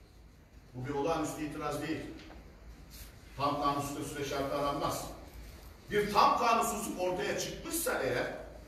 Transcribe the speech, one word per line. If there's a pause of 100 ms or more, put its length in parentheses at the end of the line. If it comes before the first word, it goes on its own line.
(760)
Bu
bir
olağanüstü
itiraz
değil. (1400)
Tam
kanunsuzlukta
süre
şartı
aranmaz. (840)
Bir
tam
kanunsuzluk
ortaya
çıkmışsa
eğer, (400)